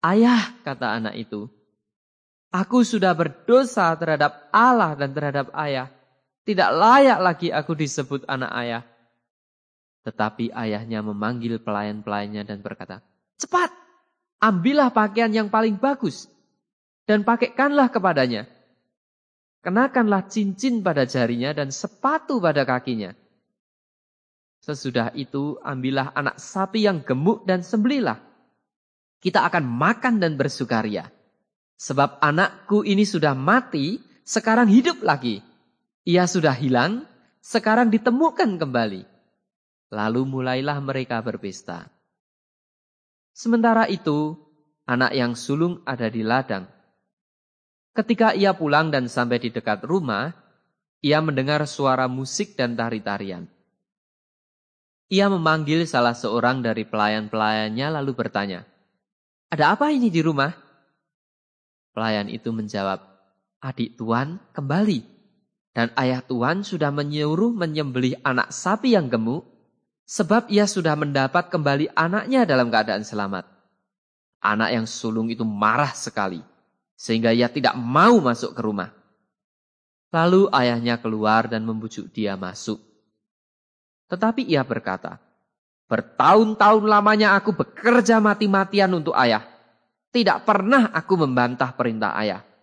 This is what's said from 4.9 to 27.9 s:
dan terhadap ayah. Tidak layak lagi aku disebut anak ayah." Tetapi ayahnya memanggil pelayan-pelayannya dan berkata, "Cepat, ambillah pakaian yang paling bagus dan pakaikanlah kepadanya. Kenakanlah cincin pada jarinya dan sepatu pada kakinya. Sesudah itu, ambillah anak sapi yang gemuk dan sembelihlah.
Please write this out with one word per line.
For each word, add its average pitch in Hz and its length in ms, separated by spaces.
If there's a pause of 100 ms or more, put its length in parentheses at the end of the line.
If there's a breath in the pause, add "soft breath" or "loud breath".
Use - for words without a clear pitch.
dan 139 160
terhadap 143 480
ayah. 135 320 (480)
Tidak 175 320
layak 233 480
lagi 170 320
aku 151 240
disebut 139 480
anak 131 320
ayah." 117 240 (1200)
Tetapi 110 560
ayahnya 110 480
memanggil 113 560
pelayan-pelayannya 104 880
dan 101 160
berkata, - 400 (320)
"Cepat, 349 320 (720)
ambillah 233 480
pakaian 214 400
yang 220 160
paling 220 320
bagus 262 480 (800)
dan 208 160
pakaikanlah 247 720
kepadanya. 135 560 (1120)
Kenakanlah 214 640
cincin 214 560
pada 143 240
jarinya 123 480
dan 143 160
sepatu 269 720
pada 147 240
kakinya. 120 480 (1500)
Sesudah 127 560
itu, 143 480
ambillah 135 480
anak - 240
sapi 196 480
yang 185 160
gemuk 160 480
dan 185 160
sembelihlah. 214 560 (960)